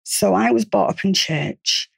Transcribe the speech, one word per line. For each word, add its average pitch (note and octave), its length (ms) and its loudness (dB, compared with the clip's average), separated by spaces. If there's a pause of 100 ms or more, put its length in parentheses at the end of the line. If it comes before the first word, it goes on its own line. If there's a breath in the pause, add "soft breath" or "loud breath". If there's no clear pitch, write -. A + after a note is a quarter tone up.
So G3 300 0
I A3 180 2
was A3+ 140 2
brought - 240 2
up - 160 -4
in F#3+ 80 2
church - 840 -2